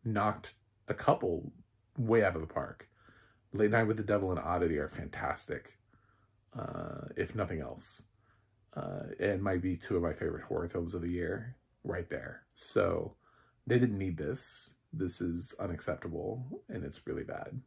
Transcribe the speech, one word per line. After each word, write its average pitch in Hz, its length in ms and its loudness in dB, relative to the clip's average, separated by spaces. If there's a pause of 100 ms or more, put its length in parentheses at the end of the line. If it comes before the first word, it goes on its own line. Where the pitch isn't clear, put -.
knocked 104 500 0 (340)
a 104 60 0
couple 90 580 2 (460)
way 113 260 6
out 90 100 4
of 80 60 -2
the 80 60 -4
park. - 420 -6 (640)
Late 104 180 6
Night 113 140 6
with 110 140 2
the 110 40 -2
Devil 98 280 4
and 87 100 0
Oddity 85 380 2
are 69 100 -2
fantastic, - 920 -6 (800)
uh, - 580 -8
if - 180 -2
nothing 87 260 0
else. - 440 -10 (680)
Uh, 95 280 -6 (180)
and 95 220 2
might 92 180 2
be 90 160 0
two 98 200 -2
of 85 60 4
my 80 120 2
favorite 80 300 -2
horror 82 240 -2
films 87 260 -2
of 87 80 -2
the 87 80 -2
year 92 460 -2 (280)
right - 240 -2
there. 64 360 -8 (100)
So 87 600 0 (500)
they 120 120 6
didn't 117 200 6
need 92 180 0
this. - 600 -4 (180)
This 92 260 -2
is 87 400 -2
unacceptable, 95 1080 -4
and - 140 -6
it's - 220 -10
really - 180 -4
bad. - 420 -8